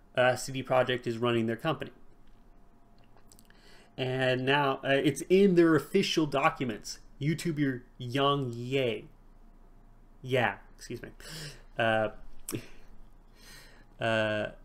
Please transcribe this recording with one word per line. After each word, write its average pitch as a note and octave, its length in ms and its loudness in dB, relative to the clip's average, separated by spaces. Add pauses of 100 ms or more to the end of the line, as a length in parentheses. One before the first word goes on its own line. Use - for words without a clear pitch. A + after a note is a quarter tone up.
(140)
uh, B2+ 220 4
C - 160 -8
D C3 100 -6
Projekt B2+ 440 2
is A#2 100 -2
running A#2 300 2
their A2+ 100 -2
company. - 360 -4 (2000)
And B2+ 480 0
now, C#3 400 2
uh, C3 60 0
it's C#3 400 2
in F#3+ 240 6
their E3 200 8
official E3 520 2
documents. C#3 720 -2 (220)
YouTuber D3 640 -2 (140)
Yang C3+ 560 0
Ye. B2 560 -2 (1120)
Yeah, B2 360 0 (200)
excuse A#2+ 240 -12
me. A2+ 100 -16 (680)
Uh, A2 300 2 (1900)
uh, A2 460 0 (180)